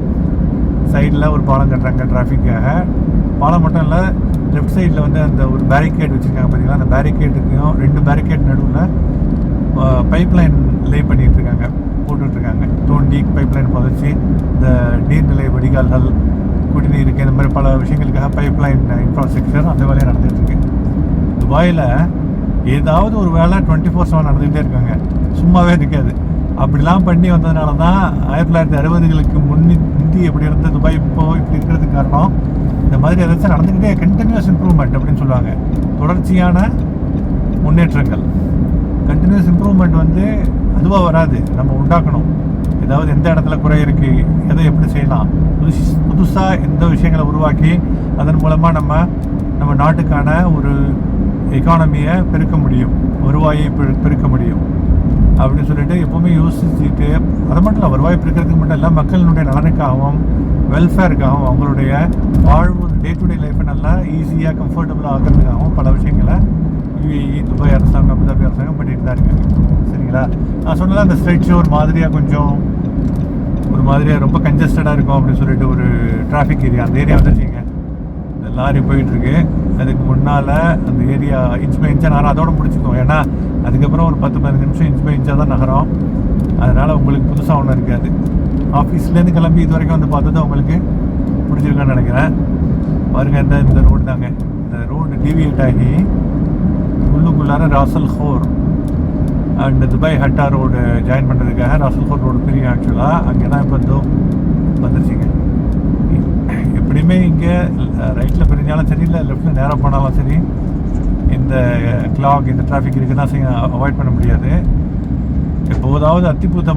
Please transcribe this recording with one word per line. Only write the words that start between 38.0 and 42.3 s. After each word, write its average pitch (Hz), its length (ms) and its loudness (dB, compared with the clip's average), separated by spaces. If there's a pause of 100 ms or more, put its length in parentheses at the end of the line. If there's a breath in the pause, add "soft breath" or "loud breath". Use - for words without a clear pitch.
கண்டினியூஸ் 180 420 2
இம்ப்ரூவ்மெண்ட் 180 520 2
வந்து 170 220 2 (520)
அதுவா 185 300 2
வராது, 160 300 2 (200)
நம்ம 139 140 0 (100)
உண்டாக்கணும். 156 460 0 (580)